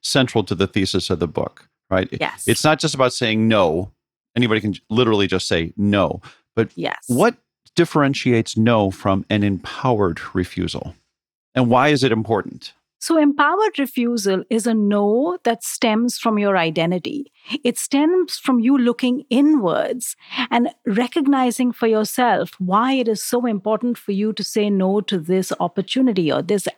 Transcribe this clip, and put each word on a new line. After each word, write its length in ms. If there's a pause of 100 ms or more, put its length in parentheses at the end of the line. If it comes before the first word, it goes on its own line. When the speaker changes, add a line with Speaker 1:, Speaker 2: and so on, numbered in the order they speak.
Speaker 1:
central 420
to 100
the 140
thesis 420
of 100
the 80
book, 420 (200)
right? 220
It, 80
Speaker 2:
Yes. 280
Speaker 1:
it's 180
not 120
just 160
about 200
saying 340
no. 440 (440)
Anybody 240
can 140
j-, 160
literally 380
just 200
say 300
no. 440 (320)
But 220
Speaker 2:
Yes. 220 (100)
Speaker 1:
what 300 (440)
differentiates 760
no 340
from 380
an 140
empowered 760 (160)
refusal? 600 (600)
And 140
why 200
is 140
it 80
important? 600 (260)
Speaker 2:
So 180
empowered 600
refusal 720
is 160
a 80
no 720
that 200
stems 540
from 220
your 180
identity. 720 (320)
It 140
stems 640
from 200
you 160
looking 540
inwards 840 (340)
and 200 (180)
recognizing 840
for 140
yourself 720
why 360
it 140
is 160
so 220
important 540
for 140
you 200
to 100
say 280
no 300
to 180
this 400
opportunity 720
or 100
this 260 (100)